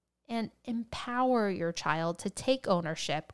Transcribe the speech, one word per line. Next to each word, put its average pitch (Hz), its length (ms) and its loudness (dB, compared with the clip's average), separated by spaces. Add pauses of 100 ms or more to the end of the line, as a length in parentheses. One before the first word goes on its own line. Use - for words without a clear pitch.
(280)
and 233 240 -4 (140)
empower 240 840 0
your 170 220 0
child 165 480 0
to 190 100 -4
take - 380 0
ownership 160 680 0